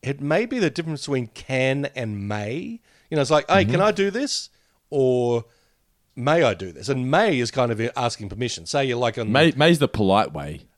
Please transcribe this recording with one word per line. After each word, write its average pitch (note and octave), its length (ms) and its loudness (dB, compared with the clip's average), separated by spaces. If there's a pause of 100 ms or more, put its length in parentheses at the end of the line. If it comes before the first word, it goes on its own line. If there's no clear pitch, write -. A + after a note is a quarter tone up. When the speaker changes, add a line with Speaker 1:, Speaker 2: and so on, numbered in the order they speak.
Speaker 1:
it C#3 180 -6
may D#3 260 0
be B3 140 -4
the F3+ 100 2
difference D#3+ 340 -8
between C3 240 -2
can C3+ 580 -2 (100)
and G#2 320 -6
may. A#2 540 -6 (280)
You E3 60 -4
know, D3 60 2
it's C3+ 100 0
like, D3+ 180 2
"Hey, F#3+ 140 6
Speaker 2:
Mm-hmm. G2+ 80 2
Speaker 1:
can F3+ 100 2
I G#3 100 4
do G3 200 0
this?" B3+ 380 -4 (400)
Or, B2 560 0 (720)
"May D3+ 260 2
I A2+ 100 4
do F2+ 200 -10
this?" D2 160 -12
And C3 200 -2
may F3 300 2
is A#2+ 100 0
kind B2 220 0
of G#2+ 80 -4 (160)
asking A#2 320 -4
permission. G2+ 380 -8
Say C#3 200 -2
you're, A#2+ 120 -2
like, A#2+ 200 -2
on A2 140 -4
Speaker 2:
May, D3 240 4
may's D#3 240 4
the C#3 80 4
polite G2 460 2
way. D2+ 300 -10 (140)